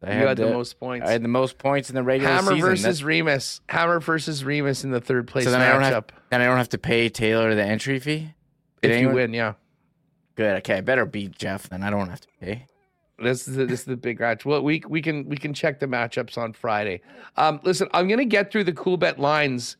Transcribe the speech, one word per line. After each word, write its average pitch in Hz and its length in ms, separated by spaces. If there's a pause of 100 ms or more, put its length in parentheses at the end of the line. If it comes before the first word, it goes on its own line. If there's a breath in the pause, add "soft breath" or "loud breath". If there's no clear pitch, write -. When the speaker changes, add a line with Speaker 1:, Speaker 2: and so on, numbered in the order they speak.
Speaker 1:
I 95 100
Speaker 2:
You 104 60
Speaker 1:
had 110 100
Speaker 2:
had 117 80
the 110 80
Speaker 1:
the 113 80
Speaker 2:
most 120 260
points. 123 300
Speaker 1:
I 110 40
had 117 120
the 117 40
most 127 280
points 139 320
in 127 60
the 131 80
regular 135 320
Speaker 2:
Hammer 190 180
Speaker 1:
season. 170 160
Speaker 2:
versus 190 160
Speaker 1:
That's 170 180
Speaker 2:
Remus. 156 680
Hammer 170 280
versus 156 460
Remus 139 400
in 135 60
the 120 100
third 123 260
place 127 200
Speaker 1:
So 127 60
then 127 100
I 131 100
don't 135 80
have, 131 260
Speaker 2:
matchup. - 40 (180)
Speaker 1:
then 123 140
I - 20
don't 127 140
have 120 100
to 127 100
pay 117 300
Taylor 113 460
the 104 100
entry 110 340
fee? 156 360 (480)
Did 113 80
Speaker 2:
If - 0
you 117 60
Speaker 1:
anyone 127 180
Speaker 2:
win, 120 180
yeah. 113 220 (800)
Speaker 1:
Good. 101 240
Okay, 101 180
I 95 60
better 123 240
beat 101 320
Jeff, 98 320
then 92 120
I 101 60
don't 101 220
have 85 100
to - 80 (100)
pay. 107 280 (520)
Speaker 2:
This 123 280
is 131 80
the, 131 120
this 123 140
is - 60
the 131 100
big 123 220
match. 117 260
Well, 143 180
we, 151 260
we 156 120
can, 147 280
we 147 80
can 143 180
check 147 240
the 147 80
matchups 120 500
on 113 180
Friday. 104 480 (340 loud breath)
Um, 151 260
listen, 185 300
I'm 175 160
gonna 233 160
get 202 260
through 208 140
the 170 80
Coolbet 170 460
lines 143 600